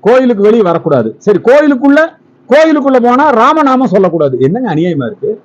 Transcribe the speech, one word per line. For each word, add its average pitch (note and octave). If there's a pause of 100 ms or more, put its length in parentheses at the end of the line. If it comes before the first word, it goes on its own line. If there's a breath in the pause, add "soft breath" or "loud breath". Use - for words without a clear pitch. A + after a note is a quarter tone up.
கோயிலுக்கு A#3+
வெளியே A3+
வரக்கூடாது. D3+
சரி, -
கோயிலுக்குள்ள, C#4+ (500)
கோயிலுக்குள்ள C#4+
போனா B3 (140)
ராமநாமம் C4
சொல்லக்கூடாது. E3 (100)
என்னங்க A3
அநியாயமா D3+
இருக்கு? B2+ (140)